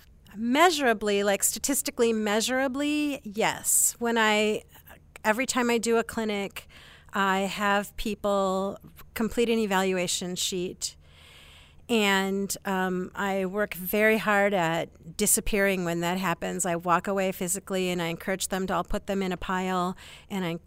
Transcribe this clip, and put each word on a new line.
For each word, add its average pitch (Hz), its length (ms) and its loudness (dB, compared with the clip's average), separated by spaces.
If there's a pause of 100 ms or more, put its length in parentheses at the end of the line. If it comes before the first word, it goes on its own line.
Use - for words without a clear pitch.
(360)
Measurably, 233 880 2
like, 202 180 2
statistically 240 680 0
measurably, 262 1120 0
yes. - 760 0
When 233 180 0
I, 214 460 2 (640)
every 214 220 2
time 240 240 2
I 233 80 2
do 226 180 2
a 226 80 2
clinic, 208 640 -6 (440)
I 196 280 2
have 202 560 0
people 196 840 -2 (360)
complete 226 340 0
an 226 100 2
evaluation 185 800 0
sheet. - 600 -4 (920)
And, 196 760 2
um, 185 520 -2
I 196 300 -2
work 208 280 -4
very 214 440 2
hard 202 360 2
at 165 640 -2
disappearing 196 680 2
when 170 180 -2
that 175 160 0
happens. 185 460 -2
I 170 120 0
walk 175 320 0
away 190 240 0
physically 185 580 -2
and 180 100 -2
I 170 60 0
encourage 165 400 -4
them 190 220 -4
to 196 60 -2
all 170 100 0
put - 240 -4
them 196 160 -2
in 185 80 -2
a 180 40 -2
pile 185 600 -2 (340)
and 190 140 -4
I 170 220 -4